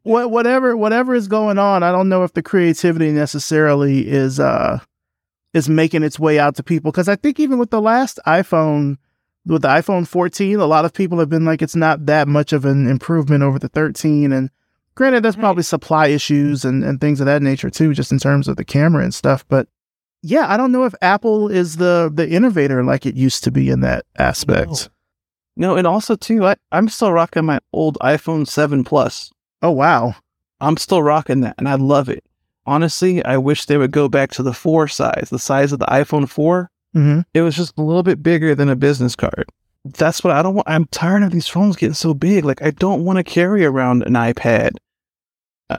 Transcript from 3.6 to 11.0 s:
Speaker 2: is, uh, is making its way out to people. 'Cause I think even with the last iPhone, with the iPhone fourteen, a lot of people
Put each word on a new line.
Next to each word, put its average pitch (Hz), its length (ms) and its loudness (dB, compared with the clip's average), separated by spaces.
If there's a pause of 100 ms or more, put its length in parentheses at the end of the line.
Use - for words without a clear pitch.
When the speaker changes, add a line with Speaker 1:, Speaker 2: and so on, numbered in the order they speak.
Speaker 2:
is, 135 320 0
uh, 135 400 0 (760)
is 151 140 0
making 160 340 2
its 151 160 -4
way 156 220 2
out 143 160 0
to 143 80 -6
people. 160 260 -2
'Cause 180 180 -2
I 202 80 0
think 285 220 -2
even 269 200 0
with 240 120 -2
the 220 100 0
last 233 460 0
iPhone, 156 720 0 (500)
with 160 160 0
the 143 60 2
iPhone 170 380 0
fourteen, 190 520 -2
a 180 80 2
lot 156 180 2
of 165 80 -2
people 175 280 -2